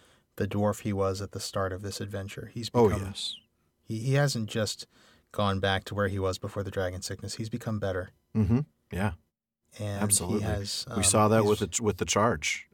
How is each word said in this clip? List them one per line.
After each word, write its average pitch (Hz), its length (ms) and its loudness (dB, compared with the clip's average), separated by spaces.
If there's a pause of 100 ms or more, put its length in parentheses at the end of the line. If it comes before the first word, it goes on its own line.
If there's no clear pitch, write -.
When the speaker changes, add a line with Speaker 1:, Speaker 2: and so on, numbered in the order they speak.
(360)
Speaker 1:
the 104 120 0
dwarf 104 320 0
he 107 140 -2
was 98 260 0
at 98 120 -10
the 101 80 -8
start 95 320 -4
of 92 100 -10
this 101 180 -8
adventure. 101 540 -10
He's 113 180 -8
Speaker 2:
Oh, 117 160 8
Speaker 1:
become, 98 200 0
Speaker 2:
yes. - 260 -8 (480)
Speaker 1:
he, 113 160 -6
he 131 160 0
hasn't 135 340 2
just - 380 -2 (460)
gone 98 280 2
back 95 240 0
to - 100 -8
where 101 140 2
he 98 100 -2
was 95 200 0
before 101 240 -6
the 98 80 -6
dragon 95 320 -4
sickness. 101 320 -10
He's 110 160 -8
become 113 280 -4
better. 92 340 -4 (220)
Speaker 2:
Mm-hmm. 110 260 4 (300)
Yeah. 98 220 -2 (680)
Speaker 1:
And 104 240 -6
Speaker 2:
Absolutely. 104 380 2
Speaker 1:
he 104 60 -4
has, 104 420 -4
Speaker 2:
We 117 80 -10
Speaker 1:
um, 98 60 0
Speaker 2:
saw 107 260 6
that 110 160 6
with 104 140 6
Speaker 1:
he's 98 180 -2
Speaker 2:
the, - 60 0
with 104 160 2
the 95 80 -2
charge, 101 680 0